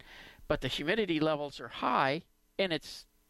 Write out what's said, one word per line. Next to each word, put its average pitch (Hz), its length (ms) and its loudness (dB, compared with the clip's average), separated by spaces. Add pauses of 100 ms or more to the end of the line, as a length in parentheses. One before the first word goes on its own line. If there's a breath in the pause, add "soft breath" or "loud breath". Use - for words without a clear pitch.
(480 loud breath)
but 147 140 2
the 131 80 0
humidity 170 500 0
levels 147 400 0
are 120 80 -10
high, 165 540 2 (360)
and 190 140 2
it's - 340 -6 (240)